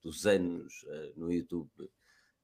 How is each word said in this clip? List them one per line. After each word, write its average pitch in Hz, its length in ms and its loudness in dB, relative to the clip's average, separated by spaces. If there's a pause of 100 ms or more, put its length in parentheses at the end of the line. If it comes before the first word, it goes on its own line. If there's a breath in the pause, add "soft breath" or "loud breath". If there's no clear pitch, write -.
dos 82 240 -8
anos, 90 640 2
eh, 76 300 -8
no 82 140 -2
YouTube, 85 380 -2 (760)